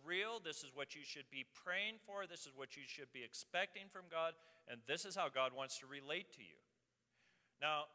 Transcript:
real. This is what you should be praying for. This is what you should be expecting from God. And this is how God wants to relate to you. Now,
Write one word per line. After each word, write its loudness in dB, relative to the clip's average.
real. 2
This -2
is -8
what -2
you -8
should -6
be -4
praying 2
for. -2
This -8
is -8
what -6
you -10
should -8
be -4
expecting 0
from -12
God. 4
And -6
this 2
is -4
how 4
God 6
wants 0
to -12
relate -4
to -12
you. -16
Now, 4